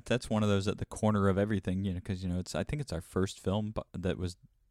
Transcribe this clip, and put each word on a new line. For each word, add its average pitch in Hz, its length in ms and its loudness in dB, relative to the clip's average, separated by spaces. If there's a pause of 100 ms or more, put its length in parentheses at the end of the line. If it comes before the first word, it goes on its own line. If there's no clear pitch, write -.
that's - 260 -2
one 107 120 2
of 104 60 4
those 98 200 4
at 95 100 -2
the - 80 -6
corner 104 420 2
of 92 80 4
everything, 98 480 0
you 95 80 0
know, 90 80 -4
'cause, 92 220 -4
you 92 60 -2
know, 87 100 0
it's, - 160 -6
I 85 100 0
think 147 160 -4
it's - 120 -8
our 82 80 -2
first - 400 -2
film 107 320 -2
bu-, 107 100 -6 (160)
that 87 180 -2
was 90 200 -6 (340)